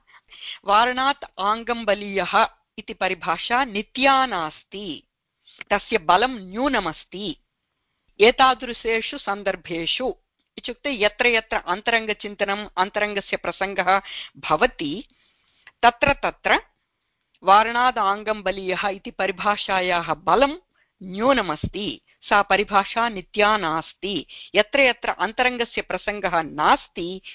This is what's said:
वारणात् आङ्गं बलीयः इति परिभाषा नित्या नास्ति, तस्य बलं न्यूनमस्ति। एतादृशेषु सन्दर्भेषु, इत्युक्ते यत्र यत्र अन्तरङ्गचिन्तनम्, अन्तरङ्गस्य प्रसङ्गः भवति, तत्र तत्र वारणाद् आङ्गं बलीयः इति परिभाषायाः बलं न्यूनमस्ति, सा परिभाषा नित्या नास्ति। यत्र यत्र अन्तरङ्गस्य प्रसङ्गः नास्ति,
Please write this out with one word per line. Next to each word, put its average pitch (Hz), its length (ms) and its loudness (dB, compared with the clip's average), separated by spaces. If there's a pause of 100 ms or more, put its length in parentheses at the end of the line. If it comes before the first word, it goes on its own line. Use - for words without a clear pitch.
(640)
वारणात् 247 600 2 (160)
आङ्गं 226 440 -2
बलीयः 202 640 0 (300)
इति 220 160 -14
परिभाषा 185 680 -2
नित्या 262 640 2
नास्ति, 175 800 -8 (640)
तस्य 208 280 -2
बलं 196 520 0
न्यूनमस्ति। 202 840 -4 (840)
एतादृशेषु 240 960 2
सन्दर्भेषु, 190 960 -4 (440)
इत्युक्ते 247 440 -6
यत्र 208 240 2
यत्र 226 300 0
अन्तरङ्गचिन्तनम्, 208 1200 -2
अन्तरङ्गस्य 202 600 -2
प्रसङ्गः 190 640 0 (340)
भवति, 160 720 -2 (760)
तत्र 240 300 4
तत्र 214 480 0 (840)
वारणाद् 233 540 4
आङ्गं 208 440 -2
बलीयः 190 460 -2
इति 196 220 -8
परिभाषायाः 185 1040 -2
बलं 208 420 2 (460)
न्यूनमस्ति, 190 1000 -2 (220)
सा 208 200 2
परिभाषा 202 640 0
नित्या 208 480 0
नास्ति। 165 680 -4 (280)
यत्र 214 260 2
यत्र 240 280 2
अन्तरङ्गस्य 226 760 -2
प्रसङ्गः 185 600 -4
नास्ति, 175 800 0 (140)